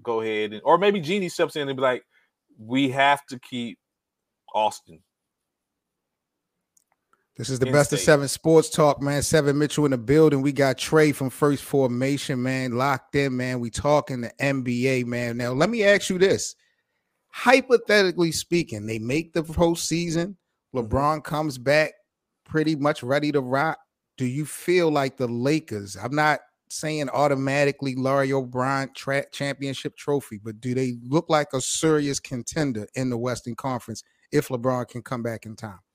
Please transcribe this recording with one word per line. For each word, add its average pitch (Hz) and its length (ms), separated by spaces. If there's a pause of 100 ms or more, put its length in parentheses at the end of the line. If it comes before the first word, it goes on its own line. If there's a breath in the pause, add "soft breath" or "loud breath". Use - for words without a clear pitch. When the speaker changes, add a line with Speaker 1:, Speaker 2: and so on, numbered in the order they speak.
Speaker 1:
go 113 180
ahead 107 320
and, 107 120
or 156 140
maybe 202 220
Jeanie 180 280
steps 160 280
in 143 120
and 135 80
be 131 60
like, 127 220 (540)
"We 127 320
have 139 360
to 127 120
keep 120 400 (760)
Austin." 101 460 (2250)
Speaker 2:
This 120 140
is 131 80
the 127 80
Speaker 1:
in 131 60
Speaker 2:
Best 143 200
of 147 60
Speaker 1:
state. - 80
Speaker 2:
Seven 143 220
Sports 160 420
Talk, 147 300
man. 143 220
Seven 143 360
Mitchell 151 260
in 139 80
the 127 60
building. 139 440
We 143 100
got 135 260
Trey 156 340
from 131 180
First 147 320
Formation, 131 800
man, 131 300
locked 131 420
in, 139 220
man. 127 240
We 117 100
talking 139 520
the 117 200
N 139 200
B 120 260
A, 127 160
man. 120 320
Now, 123 160
let 147 180
me 226 140
ask 202 260
you 185 80
this. 175 380 (720)
Hypothetically 208 1040
speaking, 117 540
they 113 120
make 139 360
the 165 80
postseason. 170 920 (400)
Speaker 1:
Mm-hmm. 131 40
Speaker 2:
LeBron 135 440
comes 151 360
back 147 340 (520)
pretty 156 300
much 147 280
ready 147 300
to 143 100
rock. 139 360 (380)
Do 131 80
you 139 220
feel 175 440
like 139 280
the 127 100
Lakers, 120 640
I'm 113 200
not 151 260 (300)
saying 156 400
automatically 139 840
Larry 135 380
O'Brien 135 600
tra-, 139 360
championship 139 640
trophy, 135 480
but 110 160
do 123 140
they 123 240 (100)
look 151 220
like 151 240
a 131 80
serious 147 580
contender 120 760
in 131 160
the 120 80
Western 120 360
Conference 127 480 (300)
if 147 160
LeBron 123 400
can 120 140
come 123 200
back 113 220
in 110 100
time? 104 260 (140)